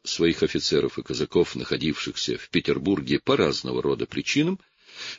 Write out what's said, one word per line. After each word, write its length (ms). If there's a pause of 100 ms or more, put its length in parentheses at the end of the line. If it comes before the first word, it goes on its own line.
своих 380
офицеров 540
и 60
казаков, 520
находившихся 840
в 120
Петербурге 720
по 160
разного 460
рода 240
причинам, 540 (600)